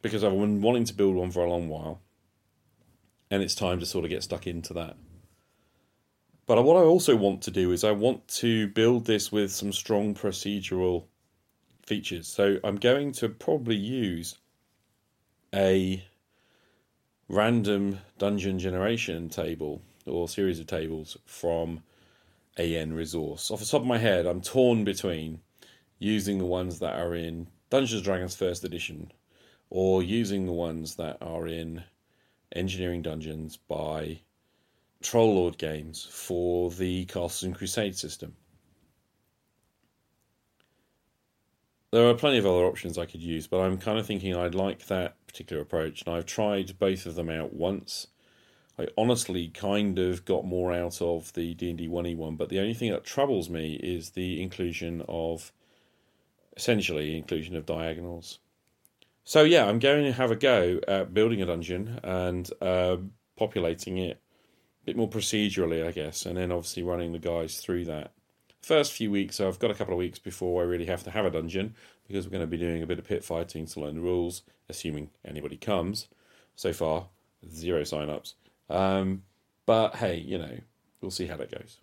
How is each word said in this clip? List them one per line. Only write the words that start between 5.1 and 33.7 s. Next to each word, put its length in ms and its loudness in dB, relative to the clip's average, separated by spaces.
But 160 8
what 140 10
I 60 10
also 340 8
want 280 4
to 80 -6
do 200 4
is 140 2
I 60 6
want 360 2
to 400 2
build 380 4
this 260 2
with 220 2
some 180 -2
strong 420 0
procedural 920 -2
features. 420 -6
So 380 4
I'm 100 0
going 380 2
to 160 -2
probably 480 0
use 600 -4
a 480 4
random 680 2
dungeon 420 0
generation 680 -2
table 520 -6
or 220 -2
series 320 0
of 80 -12
tables 480 -6
from 560 -2
A 180 0
N 160 -2
Resource. 580 -6
Off 120 -6
the 40 -10
top 180 2
of 40 -2
my 120 2
head, 260 4
I'm 160 0
torn 420 4
between 560 -2
using 420 0
the 60 0
ones 340 -2
that 200 -2
are 160 -2
in 320 -6
Dungeons 300 2
and 40 -4
Dragons 320 0
First 300 -2
Edition 480 -8
or 340 4
using 420 0
the 80 -2
ones 440 -4
that 220 -6
are 280 -6
in 360 -8
Engineering 460 -2
Dungeons 560 -8
by 600 -6